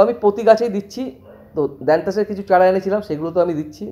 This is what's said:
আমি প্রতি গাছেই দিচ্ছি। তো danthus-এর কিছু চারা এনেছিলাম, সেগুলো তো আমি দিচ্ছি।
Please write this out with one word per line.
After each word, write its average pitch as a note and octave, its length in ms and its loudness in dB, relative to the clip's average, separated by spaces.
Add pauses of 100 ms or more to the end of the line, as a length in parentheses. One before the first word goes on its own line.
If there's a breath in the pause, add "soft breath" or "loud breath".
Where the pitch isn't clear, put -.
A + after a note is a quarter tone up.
আমি A#3 80 2 (100)
প্রতি G#3 260 0
গাছেই A3 280 4
দিচ্ছি। G3+ 260 -8 (540)
তো D#3 60 0 (260)
danthus-এর F#3 420 0
কিছু G3 200 -8
চারা F#3 220 6
এনেছিলাম, F#3+ 360 -2
সেগুলো D#3 260 -6
তো F3+ 100 -2
আমি E3+ 160 -2
দিচ্ছি। D3+ 320 -12